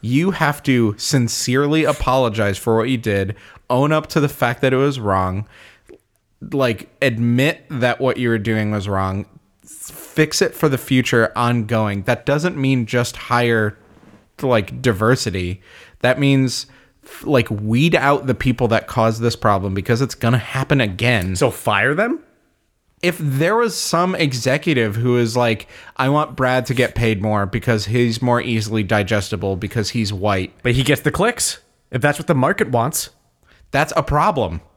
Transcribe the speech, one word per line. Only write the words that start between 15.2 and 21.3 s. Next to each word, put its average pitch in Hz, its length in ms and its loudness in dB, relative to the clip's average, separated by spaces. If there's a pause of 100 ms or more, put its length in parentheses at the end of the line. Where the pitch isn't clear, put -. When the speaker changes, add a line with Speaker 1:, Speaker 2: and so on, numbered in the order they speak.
Speaker 1:
That 127 180 2
means, 135 480 2 (560)
like, 131 280 0
weed 117 440 2
out 139 320 2
the 127 80 0
people 123 340 0
that 110 180 0
caused 113 340 0
this 117 160 0
problem 98 380 0
because 113 260 0
it's 135 140 -2
gonna 120 240 0
happen 135 420 -2
again. 101 560 0